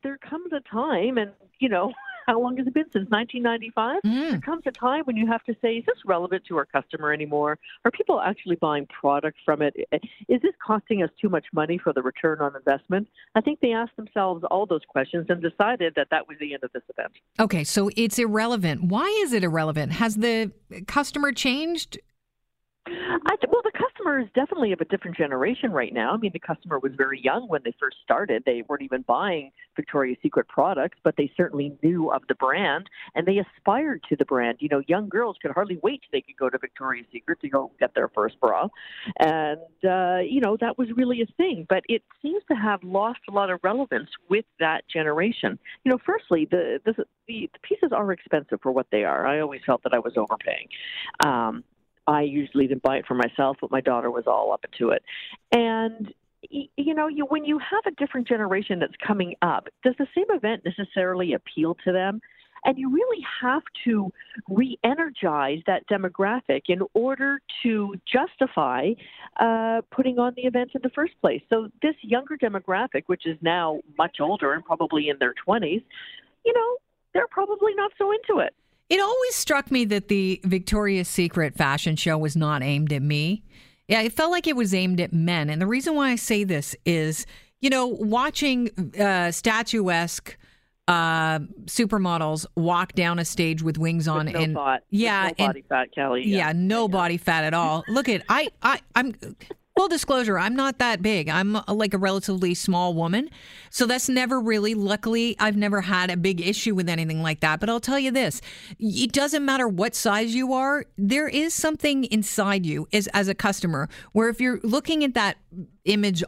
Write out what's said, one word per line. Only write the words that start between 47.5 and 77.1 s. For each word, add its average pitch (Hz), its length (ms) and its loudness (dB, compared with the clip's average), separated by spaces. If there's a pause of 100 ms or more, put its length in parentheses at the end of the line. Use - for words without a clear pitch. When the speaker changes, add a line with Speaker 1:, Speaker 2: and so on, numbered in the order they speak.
Speaker 1:
the - 120 -20
pieces 330 280 0
are 202 200 0
expensive - 500 -2
for 135 100 0
what 127 200 2
they 104 140 2
are. 76 200 0
I 143 140 2
always 143 260 -6
felt 127 200 2
that 127 100 0
I - 40 6
was 123 160 -4
overpaying. - 520 -2 (580)
Um, 117 380 0 (440)
I 151 140 4
usually 143 460 0
didn't 127 160 -4
buy 135 140 2
it - 100 -6
for 127 80 -2
myself, 131 440 0
but - 120 -6
my 135 100 0
daughter 123 300 0
was 120 160 -4
all 107 260 2
up - 100 -6
into - 280 -2
it. - 100 0 (500)
And, 226 640 0 (380)
y-, 277 160 -8 (100)
you 285 160 0
know, 311 140 0
you, 294 180 -4
when 302 200 -2
you 302 120 0
have 392 340 -2
a 285 40 -10
different 262 320 -4
generation 202 500 0
that's - 160 -2 (100)
coming 196 380 0
up, 151 280 0 (140)
does 254 140 4
the 277 80 0 (100)
same 381 140 2
event 233 360 0
necessarily 185 680 -2
appeal 160 500 -2
to 185 80 2
them? 190 300 0 (420)
And 269 140 2
you 262 160 -2
really 415 320 2 (160)
have 262 220 0 (220)
to 208 280 0 (340)
re-energize 190 1160 0
that 185 220 0
demographic 196 800 -2
in 180 160 0 (100)
order 269 480 0 (220)
to 208 320 -2 (100)
justify, 180 840 0 (480)
uh, 226 500 2
putting 254 300 0
on 247 160 2
the 247 80 -12
event 247 320 0
in 262 80 -4
the 254 80 -2
first 311 300 -2
place. 139 280 2
So 220 200 0 (120)
this 302 220 0
younger 262 340 -2
demographic, 196 720 -2
which 180 180 -2
is 165 160 -4
now 165 380 0 (180)
much 170 220 0
older 165 340 0
and 165 100 -4
probably 156 460 0
in 143 80 0
their 123 160 2 (100)
twenties, 196 380 0 (640)
you 466 80 2
know, 480 240 2 (380)